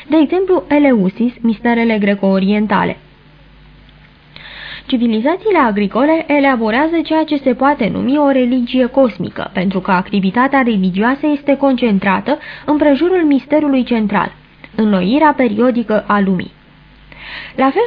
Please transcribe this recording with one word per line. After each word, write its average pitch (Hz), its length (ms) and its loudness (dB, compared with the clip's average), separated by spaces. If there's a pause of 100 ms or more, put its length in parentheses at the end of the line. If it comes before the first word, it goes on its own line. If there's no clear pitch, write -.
de 311 140 2
exemplu 370 460 0
Eleusis, 240 760 2
misterele 233 560 0
greco-orientale. 196 1000 0 (1900)
Civilizațiile 269 720 0
agricole 240 720 0
elaborează 277 760 0
ceea 311 200 0
ce 302 140 -2
se 262 160 0
poate 262 400 0
numi 226 240 -2
o 285 140 2
religie 254 540 0
cosmică, 233 680 -2
pentru 190 260 -2
că 185 120 -4
activitatea 208 720 0
religioasă 226 720 0
este 285 240 0
concentrată 233 800 0 (280)
în 302 120 0
prejurul 311 480 2
misterului 285 580 0
central, 214 480 -2 (440)
înnoirea 220 600 2
periodică 226 720 0
a 202 120 0
lumii. 190 320 -2 (1040)
La 269 140 2
fel 392 180 0